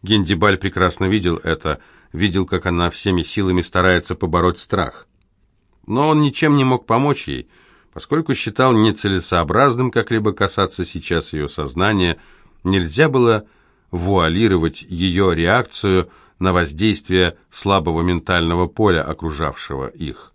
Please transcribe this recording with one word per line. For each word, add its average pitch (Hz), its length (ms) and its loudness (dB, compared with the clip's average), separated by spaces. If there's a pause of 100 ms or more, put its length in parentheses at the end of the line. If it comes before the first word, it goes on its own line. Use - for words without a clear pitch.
Гиндибаль 98 540 2
прекрасно 92 480 -2
видел 92 320 0
это, 80 440 -4 (340)
видел, 90 320 0
как 92 180 -4
она 87 240 0
всеми 90 320 -2
силами 92 400 0
старается 90 540 0
побороть 87 440 0
страх. - 480 -6 (800)
Но 135 220 0
он 151 140 4
ничем 147 340 2
не 135 80 2
мог 127 220 0
помочь 135 420 0
ей, 64 180 -8 (460)
поскольку 151 420 -2
считал 131 380 0
нецелесообразным 107 1160 2
как-либо 110 420 0
касаться 95 540 -2
сейчас - 480 -6
её 73 120 -4
сознания. 85 680 0 (460)
Нельзя 95 480 0
было 117 340 2 (460)
вуалировать 87 920 0
её 90 520 0
реакцию 92 760 0 (300)
на 90 160 0
воздействие 90 840 0 (140)
слабого 85 500 0
ментального 87 680 0
поля, 90 360 2
окружавшего 71 840 -6
их. - 460 -12